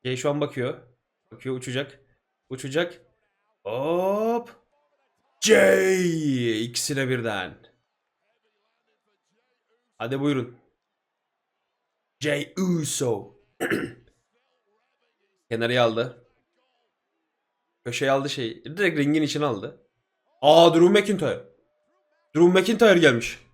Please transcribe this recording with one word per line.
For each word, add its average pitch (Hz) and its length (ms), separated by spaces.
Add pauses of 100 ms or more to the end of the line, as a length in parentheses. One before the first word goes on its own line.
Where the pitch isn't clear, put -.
Jey 127 120
şu 143 140
an 147 100
bakıyor. 139 420 (500)
Bakıyor, 131 240
uçacak. 127 440 (480)
Uçacak. 139 520 (640)
Hop. 190 880 (880)
Jey. 175 1200
İkisine 131 440
birden. 110 500 (2500)
Hadi 127 220
buyurun. 139 360 (1600)
Jey 147 380
Uso. 151 760 (260)
<clears throat> - 100 (1800)
Kenarıya 117 340
aldı. 113 420 (1600)
Köşeye 135 260
aldı 139 200
şey. 117 340
Direkt 170 340
ringin 147 240
içine 147 220
aldı. 117 420 (560)
Aa, 160 320
Drew 170 140
McIntyre. 196 560 (920)
Drew 175 240
McIntyre 202 380
gelmiş. 131 400 (160)